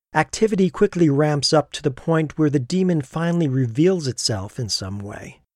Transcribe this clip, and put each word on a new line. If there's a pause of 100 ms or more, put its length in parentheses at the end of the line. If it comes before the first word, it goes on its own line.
(140)
activity
quickly
ramps
up
to
the
point
where
the
demon
finally
reveals
itself
in
some
way. (140)